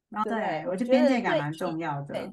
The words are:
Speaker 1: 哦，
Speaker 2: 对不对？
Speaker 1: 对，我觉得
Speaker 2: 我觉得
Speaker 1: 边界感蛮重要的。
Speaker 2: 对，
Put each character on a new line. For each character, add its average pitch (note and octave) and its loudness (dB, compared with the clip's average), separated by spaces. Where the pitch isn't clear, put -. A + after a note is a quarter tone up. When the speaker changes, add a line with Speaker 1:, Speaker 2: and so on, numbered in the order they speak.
Speaker 1:
哦， G#3+ -4
Speaker 2:
对 G#3+ -2
不 A3 -2
对？ E3+ -2
Speaker 1:
对， - -10
我 - -
觉 - -
得 F3 -2
Speaker 2:
我 F#3+ -2
觉 A#3+ -2
得 A#3+ -6
Speaker 1:
边 C#4 6
界 B3+ 4
感 - 2
蛮 D3 -2
重 E3+ -4
要 D3+ -4
的。 C#3+ -10
Speaker 2:
对， F#3+ -6